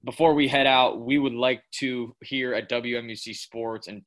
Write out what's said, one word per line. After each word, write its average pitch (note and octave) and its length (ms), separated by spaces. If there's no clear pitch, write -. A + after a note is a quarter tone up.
before D#3 300
we C#3+ 140
head C3+ 180
out, B2+ 360
we C3+ 180
would C3+ 140
like B2 280
to, B2 440
here B2+ 320
at A2 140
W A#2+ 280
M A#2 120
U A2 60
C G#2+ 200
Sports A2+ 520
and G2+ 200